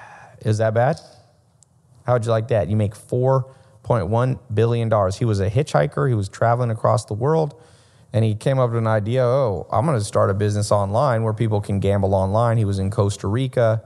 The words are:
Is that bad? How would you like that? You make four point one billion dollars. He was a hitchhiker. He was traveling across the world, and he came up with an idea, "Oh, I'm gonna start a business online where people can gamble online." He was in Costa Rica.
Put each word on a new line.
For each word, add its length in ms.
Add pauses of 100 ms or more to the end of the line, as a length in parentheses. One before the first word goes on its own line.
(400)
Is 180
that 160
bad? 240 (1080)
How 80
would 100
you 60
like 180
that? 200
You 80
make 200
four 580 (280)
point 260
one 300 (140)
billion 360
dollars. 280
He 100
was 140
a 100
hitchhiker. 580
He 60
was 160
traveling 400
across 340
the 100
world, 460 (540)
and 100
he 100
came 240
up 120
with 80
an 80
idea, 380
"Oh, 460
I'm 140
gonna 160
start 300
a 40
business 380
online 500
where 120
people 260
can 200
gamble 340
online." 420
He 80
was 140
in 120
Costa 380
Rica. 580